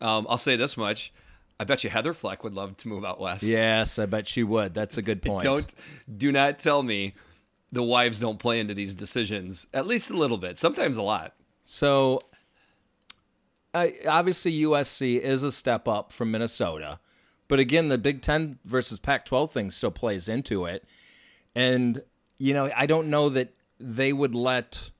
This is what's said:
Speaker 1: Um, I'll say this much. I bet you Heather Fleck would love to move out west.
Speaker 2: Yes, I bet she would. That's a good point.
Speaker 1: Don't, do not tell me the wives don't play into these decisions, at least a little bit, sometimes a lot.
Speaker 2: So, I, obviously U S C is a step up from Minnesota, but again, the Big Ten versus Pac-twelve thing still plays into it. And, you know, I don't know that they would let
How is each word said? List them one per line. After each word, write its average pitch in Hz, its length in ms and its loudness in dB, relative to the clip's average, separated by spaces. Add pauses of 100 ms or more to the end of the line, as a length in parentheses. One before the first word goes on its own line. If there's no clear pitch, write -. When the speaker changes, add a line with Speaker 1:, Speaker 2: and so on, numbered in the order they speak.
Speaker 1:
Um, 110 260 0
I'll 120 80 2
say 127 200 2
this 127 200 0
much. 107 340 -2 (480)
I 107 60 -6
bet 127 200 0
you 107 60 -4
Heather 117 220 0
Fleck 95 320 -8
would 107 100 -10
love 95 240 -8
to - 100 -14
move 101 160 -8
out 92 160 -8
west. 95 240 -4
Speaker 2:
Yes, 110 540 2
I 110 80 0
bet 104 200 -4
she - 160 -2
would. 104 320 0
That's 107 240 -4
a 113 40 -4
good 101 200 -2
point. 98 220 -2
Speaker 1:
Don't, 139 280 0 (460)
do 139 140 2
not 139 260 4
tell 143 240 4
me 101 320 -2 (560)
the 123 140 -2
wives 120 360 4
don't 110 180 -2
play 117 200 2
into 104 160 -2
these 98 220 -6
decisions, 98 760 -4
at 135 140 -2
least 233 240 -2
a 202 60 -6
little 131 220 2
bit, 87 200 -8
sometimes 208 380 0
a 110 60 -4
lot. 98 320 -2 (300)
Speaker 2:
So, 135 560 2 (1500)
I, 170 200 2 (140)
obviously 170 440 2
U 151 240 4
S 143 140 0
C 123 260 0
is 131 280 0
a 143 80 -2
step - 360 -2
up 104 240 -2
from 113 180 -2
Minnesota, 85 680 -4 (500)
but 139 100 4
again, 147 300 4
the 131 100 4
Big 139 240 0
Ten 151 420 -2
versus 117 340 -2
Pac-twelve 139 540 0
thing 101 180 -2
still 107 200 -2
plays 98 380 -4
into 110 380 -2
it. 87 180 -8 (680)
And, 123 480 2 (360)
you 135 160 2
know, 139 200 0
I 131 120 2
don't 156 220 2
know 147 220 4
that 131 240 -2 (260)
they 117 320 0
would 139 220 0
let 123 640 -2